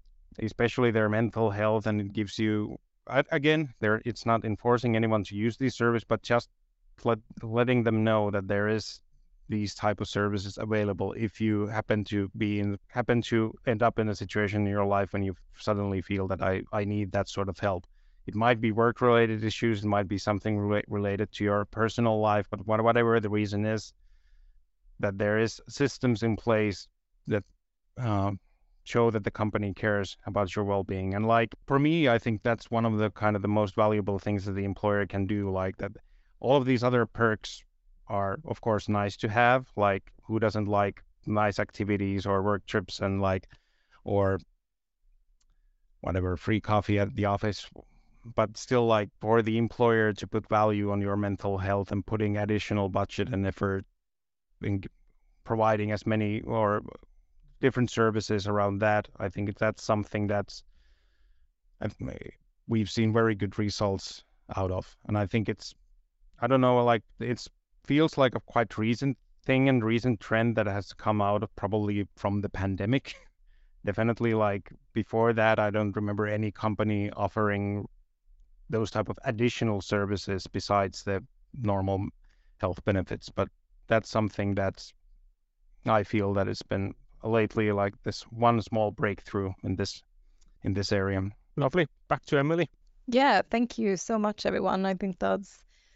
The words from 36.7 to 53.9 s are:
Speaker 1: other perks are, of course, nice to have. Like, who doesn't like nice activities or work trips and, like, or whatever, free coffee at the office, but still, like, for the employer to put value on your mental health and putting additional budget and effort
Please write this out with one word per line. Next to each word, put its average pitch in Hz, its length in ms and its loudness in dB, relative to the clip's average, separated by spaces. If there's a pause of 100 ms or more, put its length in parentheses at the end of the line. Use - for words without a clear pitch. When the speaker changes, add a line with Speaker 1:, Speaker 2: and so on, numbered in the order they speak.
Speaker 1:
other 123 220 4
perks - 580 -2 (440)
are, 101 380 -4
of - 160 -8
course, 107 280 0
nice 101 280 0
to 113 120 -2
have. 120 460 4
Like, 101 360 0 (120)
who 110 160 -2
doesn't 107 280 0
like 101 360 0 (240)
nice 107 320 0
activities 98 680 -2
or 98 160 0
work 101 240 0
trips - 340 -4
and, 98 220 2
like, 95 260 0 (560)
or 98 360 2 (1600)
whatever, 90 340 -2
free 110 240 0
coffee 104 380 0
at 101 180 0
the 101 100 -2
office, 101 440 -2 (560)
but 110 320 -2
still, 120 280 2
like, 107 240 4 (100)
for 113 220 4
the 113 160 2
employer 113 560 2
to 98 140 -8
put 110 200 -4
value 107 440 2
on 101 100 0
your 101 140 -2
mental 101 420 -2
health 98 340 -2
and 98 140 -2
putting 104 320 0
additional 104 520 0
budget 98 400 -4
and 98 160 -2
effort 98 400 -4 (760)